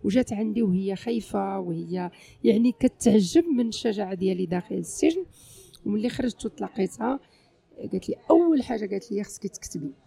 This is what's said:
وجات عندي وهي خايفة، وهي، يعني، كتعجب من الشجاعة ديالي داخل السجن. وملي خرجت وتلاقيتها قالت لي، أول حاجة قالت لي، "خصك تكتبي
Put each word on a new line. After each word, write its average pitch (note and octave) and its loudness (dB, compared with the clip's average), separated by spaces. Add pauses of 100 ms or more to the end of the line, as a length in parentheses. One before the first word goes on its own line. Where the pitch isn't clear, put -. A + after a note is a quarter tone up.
وجات A#3+ 2
عندي A3 -2
وهي F#3+ 0
خايفة، G3 -4
وهي، F3 -6 (340)
يعني، A#3 4
كتعجب G#3+ 4
من B3 0
الشجاعة G3+ -4
ديالي F#3 0
داخل F3 -4
السجن. D#4 0 (640)
وملي G#3+ -2
خرجت A#3+ -4
وتلاقيتها A3 -4 (720)
قالت F#3 -6
لي، - -4 (160)
أول E4 6
حاجة G#3+ -4
قالت G3 -6
لي، G3+ -4
"خصك - -14
تكتبي D3+ -10 (160)